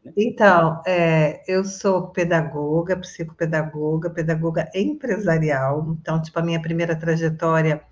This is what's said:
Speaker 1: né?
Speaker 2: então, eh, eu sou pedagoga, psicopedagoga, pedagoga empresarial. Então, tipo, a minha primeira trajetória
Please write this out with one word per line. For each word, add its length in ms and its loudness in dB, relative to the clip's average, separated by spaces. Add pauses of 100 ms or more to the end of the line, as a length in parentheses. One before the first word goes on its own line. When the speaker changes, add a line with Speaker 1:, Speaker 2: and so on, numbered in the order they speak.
Speaker 1:
né? 120 -20
Speaker 2:
então, 720 4
eh, 600 2
eu 160 2
sou 480 0
pedagoga, 840 0
psicopedagoga, 1120 -4
pedagoga 640 -2
empresarial. 1300 0
Então, 220 -2
tipo, 160 -6
a 40 0
minha 200 0
primeira 340 -2
trajetória 960 0